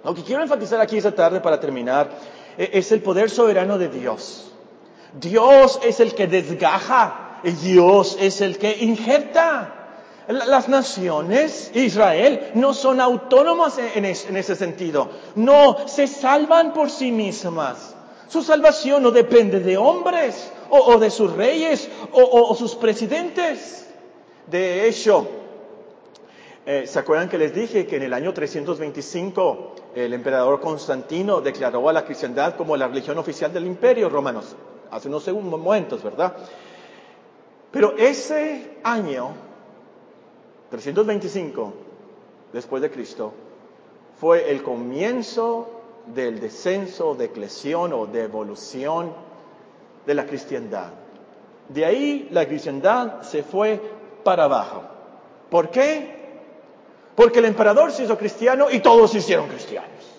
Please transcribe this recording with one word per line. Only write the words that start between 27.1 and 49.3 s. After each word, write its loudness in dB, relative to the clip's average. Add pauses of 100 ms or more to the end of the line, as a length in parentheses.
que -6
les -2
dije -2
que -6
en -4
el -6
año -6
trescientos -6
veinticinco -6 (180)
el -6
emperador 0
Constantino -4
declaró -2
a 2
la 0
cristiandad -4
como -4
la -2
religión -6
oficial -6
del -6
imperio 0
romano? -4 (480)
Hace -12
unos -8
segun-, -6
momentos, -4
¿verdad? -4 (1300)
Pero 2
ese -2
año, -6 (1400)
trescientos -2
veinticinco -6 (800)
después -8
de -4
Cristo, -12 (880)
fue 2
el -2
comienzo -6 (240)
del -6
descenso, -6
declesión -6
o -4
devolución -8 (920)